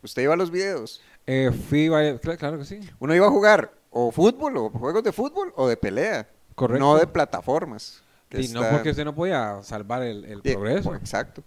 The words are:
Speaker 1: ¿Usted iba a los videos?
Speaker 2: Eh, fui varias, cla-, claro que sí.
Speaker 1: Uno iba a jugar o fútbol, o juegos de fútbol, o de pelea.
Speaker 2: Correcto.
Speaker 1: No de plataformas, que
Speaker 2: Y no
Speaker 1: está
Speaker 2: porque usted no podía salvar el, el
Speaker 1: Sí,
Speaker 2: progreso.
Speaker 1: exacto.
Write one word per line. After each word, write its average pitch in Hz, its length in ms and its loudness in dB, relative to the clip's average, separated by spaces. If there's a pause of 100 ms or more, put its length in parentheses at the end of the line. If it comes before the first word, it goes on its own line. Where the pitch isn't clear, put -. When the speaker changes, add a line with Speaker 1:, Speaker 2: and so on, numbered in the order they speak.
(120)
Speaker 1:
¿Usted 127 120 -2
iba 147 100 4
a 170 40 2
los 180 140 -2
videos? 180 500 -6 (240)
Speaker 2:
Eh, 131 260 2 (180)
fui 151 200 2
varias, 151 320 2
cla-, 165 160 -6
claro 151 200 -6
que 143 80 -10
sí. 196 140 -16 (200)
Speaker 1:
Uno 151 160 0
iba 190 120 8
a - 20 8
jugar 202 440 6 (160)
o 120 220 0
fútbol, 254 460 4
o 110 120 -2
juegos 135 340 -2
de 208 80 0
fútbol, 330 440 -4
o 131 120 2
de 117 100 2
pelea. 123 500 -4 (280)
Speaker 2:
Correcto. 127 280 0
Speaker 1:
No 147 140 8
de 165 100 6
plataformas, 139 920 -4 (280)
que 127 120 -6
Speaker 2:
Y 131 80 -4
no 117 120 -4
Speaker 1:
está 113 120 2
Speaker 2:
porque 147 180 0
usted 147 140 -4
no 151 100 -8
podía 131 480 -4
salvar 110 400 -8
el, 107 220 -8
el 104 180 -16
Speaker 1:
Sí, 135 100 -2
Speaker 2:
progreso. 104 420 -2
Speaker 1:
exacto. - 520 -8